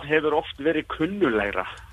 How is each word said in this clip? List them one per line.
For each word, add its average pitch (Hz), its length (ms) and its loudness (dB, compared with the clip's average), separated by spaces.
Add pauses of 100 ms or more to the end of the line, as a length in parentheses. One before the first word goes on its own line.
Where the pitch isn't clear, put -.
hefur 151 260 2
oft - 260 -2
verið 156 280 0
kunnulegra 113 800 0 (280)